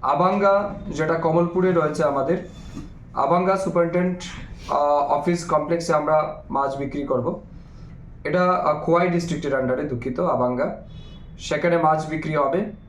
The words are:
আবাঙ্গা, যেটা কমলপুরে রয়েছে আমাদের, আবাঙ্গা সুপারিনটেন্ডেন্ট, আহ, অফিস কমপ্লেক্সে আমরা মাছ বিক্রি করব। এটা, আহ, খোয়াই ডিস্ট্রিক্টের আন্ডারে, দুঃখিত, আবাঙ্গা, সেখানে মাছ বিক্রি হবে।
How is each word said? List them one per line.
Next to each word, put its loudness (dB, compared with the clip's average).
আবাঙ্গা, 4
যেটা 2
কমলপুরে 2
রয়েছে 2
আমাদের, 2
আবাঙ্গা 2
সুপারিনটেন্ডেন্ট, 2
আহ, 0
অফিস 0
কমপ্লেক্সে 0
আমরা 4
মাছ 0
বিক্রি -6
করব। 0
এটা, 2
আহ, 2
খোয়াই 4
ডিস্ট্রিক্টের -2
আন্ডারে, 0
দুঃখিত, -4
আবাঙ্গা, 0
সেখানে 0
মাছ 4
বিক্রি -4
হবে। 2